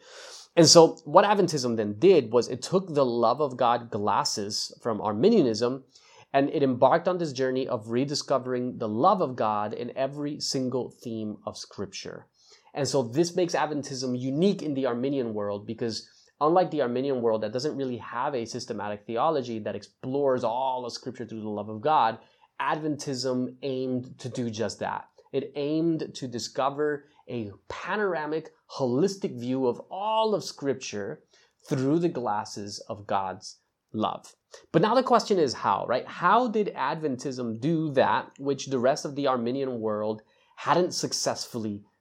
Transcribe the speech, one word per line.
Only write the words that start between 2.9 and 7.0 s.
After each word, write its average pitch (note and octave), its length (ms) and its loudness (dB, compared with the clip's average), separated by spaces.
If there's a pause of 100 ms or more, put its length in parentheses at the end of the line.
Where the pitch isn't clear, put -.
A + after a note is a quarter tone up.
the C#3 120 4
love A#2+ 360 2
of C3 160 -2
God A#2+ 340 2
glasses G#2+ 880 -2
from G#2+ 200 -4
Arminianism, A#2+ 800 2 (500)
and C#3 160 2
it D3 140 0
embarked C3+ 440 8